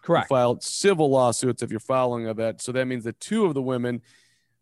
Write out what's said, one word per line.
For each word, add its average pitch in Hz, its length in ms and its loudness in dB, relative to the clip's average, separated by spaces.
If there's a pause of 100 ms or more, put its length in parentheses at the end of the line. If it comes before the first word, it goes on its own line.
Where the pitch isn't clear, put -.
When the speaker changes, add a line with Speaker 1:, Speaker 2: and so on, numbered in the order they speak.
Speaker 1:
Correct. 160 260 2
Speaker 2:
filed 123 340 2
civil 165 480 2
lawsuits, 127 520 2
if 113 100 -6
you're 107 80 -6
following 123 480 -2
of 110 80 -6
that. 113 240 -4
So - 100 -8
that 127 160 -2
means 127 160 -6
that 110 160 -8
two 220 260 -2
of 165 100 0
the 135 80 -2
women, 123 400 -2 (600)